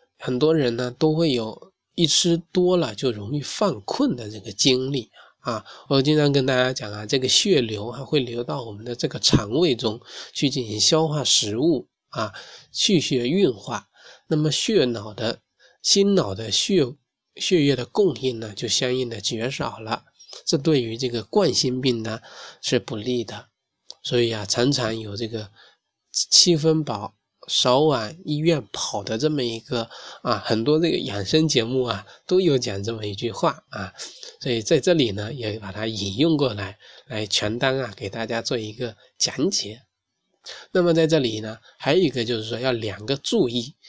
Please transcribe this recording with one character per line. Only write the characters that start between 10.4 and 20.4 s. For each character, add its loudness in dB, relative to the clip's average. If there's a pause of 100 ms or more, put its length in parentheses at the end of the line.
进 -6
行 -4
消 4
化 -2
食 2
物 2 (200)
啊， -6 (380)
气 2
血 -2
运 2
化。 -10 (380)
那 0
么 2
血 2
脑 -6
的， -4 (420)
心 4
脑 0
的 -8
血， 0 (400)
血 2
液 4
的 -4
供 2
应 -4
呢， -10
就 -6
相 0
应 -2
的 -10
减 -4
少 -6
了。 -6 (380)